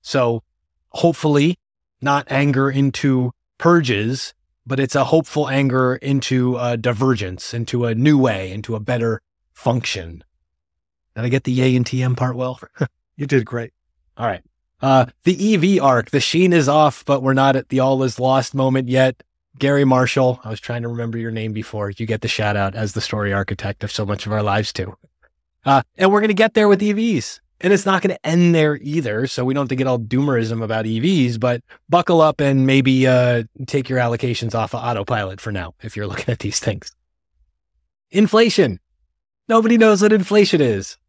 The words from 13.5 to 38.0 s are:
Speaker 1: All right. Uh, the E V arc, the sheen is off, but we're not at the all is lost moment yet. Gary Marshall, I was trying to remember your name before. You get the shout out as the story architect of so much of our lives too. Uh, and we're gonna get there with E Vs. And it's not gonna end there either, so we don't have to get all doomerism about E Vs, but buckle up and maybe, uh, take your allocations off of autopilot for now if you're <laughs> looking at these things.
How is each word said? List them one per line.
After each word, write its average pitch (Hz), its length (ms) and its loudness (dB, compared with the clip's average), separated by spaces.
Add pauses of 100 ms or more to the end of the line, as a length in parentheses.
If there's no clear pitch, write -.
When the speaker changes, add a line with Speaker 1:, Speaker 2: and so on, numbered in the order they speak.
Speaker 1:
All 117 80 -6
right. 104 160 -4 (400)
Uh, 131 240 4 (180)
the 180 220 0
E 220 100 4
V 185 240 2
arc, 127 300 2
the 143 100 0
sheen 180 320 2
is 160 160 4
off, 147 380 2
but 139 160 0
we're 131 140 2
not 135 200 4
at 131 140 -4
the 131 100 0
all 131 220 2
is 127 180 -4
lost 131 360 0
moment 131 340 0
yet. 131 320 2 (380)
Gary 143 260 2
Marshall, 127 580 2
I 110 60 -12
was 110 100 -10
trying 120 220 -8
to 117 60 -8
remember 117 320 -8
your 113 100 -8
name 110 240 -6
before. 104 380 -8
You 110 160 -8
get 107 140 -4
the 110 60 -6
shout 104 300 -2
out 98 160 -2
as 107 200 -6
the 107 80 -6
story 104 300 -4
architect 98 520 -6
of 101 80 -8
so 110 120 -6
much 101 220 -6
of 104 60 -6
our 107 100 -2
lives 107 320 -2
too. - 240 -10 (680)
Uh, 139 200 2 (120)
and 190 160 2
we're 208 100 4
gonna 214 120 0
get 220 220 0
there 208 120 4
with 202 140 4
E 208 100 0
Vs. 208 480 -2 (240)
And 185 80 2
it's 196 140 2
not 190 160 0
gonna - 240 -2
end 170 280 4
there 151 280 2
either, 131 440 -4
so 127 200 -4
we 131 80 0
don't 143 100 -2
have 123 60 -6
to 135 80 -2
get 131 100 0
all 127 100 0
doomerism 117 640 -2
about 110 240 -4
E 110 140 -2
Vs, 131 380 2
but 120 240 -2 (260)
buckle 170 320 2
up 156 220 4
and 135 260 2
maybe, 131 400 4
uh, 123 360 2 (220)
take 135 220 -4
your 127 120 -2
allocations 117 540 -4
off 110 220 -4
of 131 80 -10
autopilot 104 560 -6
for 110 120 -10
now 87 300 -8
if 110 140 -14
you're 104 120 -8
<laughs> 95 60 -8
looking - 160 -8
at 120 100 -4
these - 200 -6
things. - 320 -6 (1200)